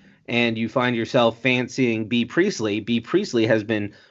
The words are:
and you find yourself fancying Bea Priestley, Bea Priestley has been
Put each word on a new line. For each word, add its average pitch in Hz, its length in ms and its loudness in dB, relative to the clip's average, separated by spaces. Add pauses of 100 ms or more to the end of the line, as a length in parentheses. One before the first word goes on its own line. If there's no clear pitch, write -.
(260)
and 117 320 0
you 113 100 -4
find 123 280 0
yourself 117 420 2
fancying 123 720 0
Bea 117 160 0
Priestley, 113 560 0
Bea 113 200 -2
Priestley 123 460 0
has 113 160 4
been 104 320 -4 (160)